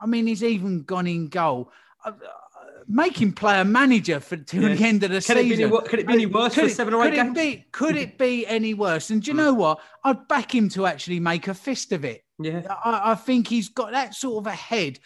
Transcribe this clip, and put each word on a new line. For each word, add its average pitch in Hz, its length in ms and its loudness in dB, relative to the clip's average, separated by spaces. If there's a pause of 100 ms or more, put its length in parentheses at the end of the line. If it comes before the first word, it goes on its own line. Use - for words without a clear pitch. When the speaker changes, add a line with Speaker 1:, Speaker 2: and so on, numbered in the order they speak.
Speaker 1:
I 214 60 -10
mean, 233 200 0
he's 220 160 -2
even 196 400 -2
gone 180 240 -4
in 170 220 -4
goal. 139 420 -2 (340)
Uh, 226 60 -8
uh, - 20 -14 (760)
make 277 340 2
him 196 100 4
play 202 280 2
a 185 40 4
manager 208 540 4
for, 170 180 -8
till 165 260 -4
Speaker 2:
Yeah. 202 120 4
Speaker 1:
the 214 100 4
end 214 200 4
of 180 80 -2
the 190 80 0
Speaker 2:
Can 233 180 2
it 247 40 6
be 247 40 4
any 226 100 2
Speaker 1:
season. 220 140 2
Speaker 2:
wo-, 220 120 4
can 226 180 -2
it - 80 -6
be 240 40 2
any 233 120 6
Speaker 1:
And 190 100 -2
Speaker 2:
worse 226 200 0
Speaker 1:
could 311 100 4
Speaker 2:
for - 20 4
Speaker 1:
it, 233 80 0
Speaker 2:
seven 220 180 -2
or 226 120 4
eight 311 60 4
Speaker 1:
could 302 40 0
it 269 80 2
Speaker 2:
games? 240 160 -2
Speaker 1:
be, 294 320 -4
could 302 260 -2
it 254 220 -8
be 247 280 0
any 220 280 -2
worse? 185 360 -2
And 214 120 0
do 294 80 -6
you 285 40 0
Speaker 2:
Mm. - 20 0
Speaker 1:
know 302 180 4
what? 156 260 2 (220)
I'd 269 240 0
back 285 260 -2
him 220 180 2
to 190 160 -2
actually 170 340 -4
make 170 260 -2
a 190 80 -6
fist - 380 -8
of 151 120 -4
it. 117 200 -10 (160)
Speaker 2:
Yeah. 160 220 -6 (220)
Speaker 1:
I, 220 280 0
I - 20 2
think 247 320 0
he's 220 220 -2
got 220 240 -8
that 247 240 -4
sort 220 280 -6
of 208 80 -6
a 170 40 -10
head 170 500 -4